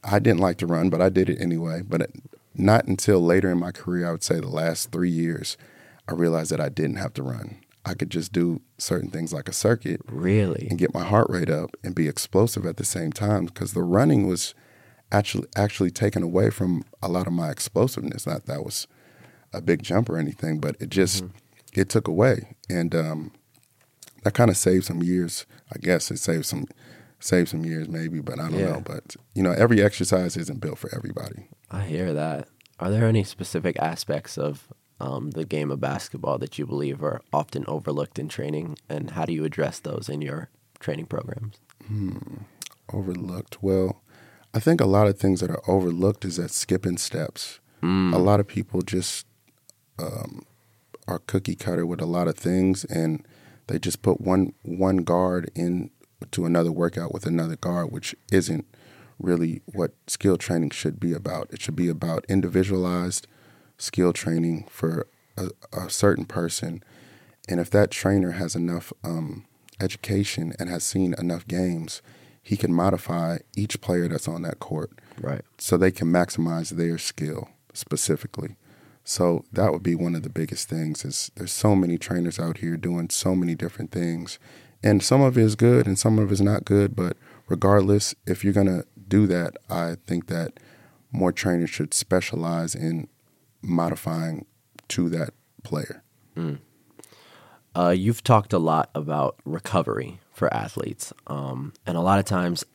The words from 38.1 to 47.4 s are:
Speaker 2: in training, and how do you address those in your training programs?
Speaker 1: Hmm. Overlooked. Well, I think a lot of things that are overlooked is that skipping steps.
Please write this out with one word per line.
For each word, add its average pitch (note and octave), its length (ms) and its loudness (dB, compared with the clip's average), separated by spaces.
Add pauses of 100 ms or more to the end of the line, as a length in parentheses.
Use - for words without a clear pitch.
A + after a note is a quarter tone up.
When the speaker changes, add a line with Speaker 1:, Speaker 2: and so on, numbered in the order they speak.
Speaker 2:
in D2 100 -6
training, D2+ 480 -8 (120)
and D3 240 -8
how - 120 -6
do - 80 -4
you - 120 -2
address D2+ 360 -4
those - 300 -8
in D2 100 -6
your D2+ 300 -10 (280)
training D#2 280 -8
programs? - 500 -10 (300)
Speaker 1:
Hmm. G2+ 320 -4 (760)
Overlooked. F2+ 680 -8
Well, F#2+ 400 0 (500)
I A2+ 80 0
think D#3+ 200 4
a A#2 60 4
lot G2+ 220 8
of G2 100 0
things F#2+ 220 4
that F2+ 100 -2
are - 180 -4
overlooked F2+ 560 2
is F2 120 -6
that E2+ 140 -4
skipping F#2 480 0
steps. - 600 -6 (220)